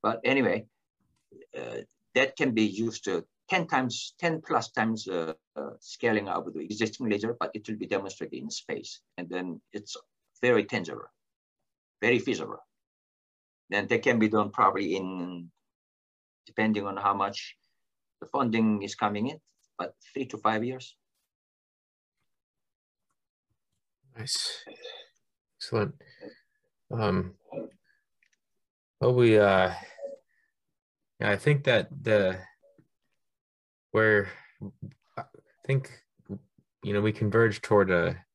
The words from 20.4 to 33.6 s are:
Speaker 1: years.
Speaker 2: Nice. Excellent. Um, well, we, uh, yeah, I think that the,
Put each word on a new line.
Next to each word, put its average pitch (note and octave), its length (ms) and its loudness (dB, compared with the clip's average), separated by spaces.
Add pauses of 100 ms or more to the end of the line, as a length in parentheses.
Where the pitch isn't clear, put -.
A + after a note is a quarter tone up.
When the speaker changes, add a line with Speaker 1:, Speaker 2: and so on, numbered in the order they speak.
Speaker 1:
years. B2+ 320 -10 (3250)
Speaker 2:
Nice. - 460 -6 (960)
Excellent. - 360 -4 (960)
Um, F#2+ 440 0 (1700)
well, B2 140 4
we, A#2 240 8
uh, F#2+ 340 6 (1500)
yeah, G#2 100 0
I G2+ 60 4
think C#3+ 280 2
that A2 240 4 (140)
the, G2 360 2 (1500)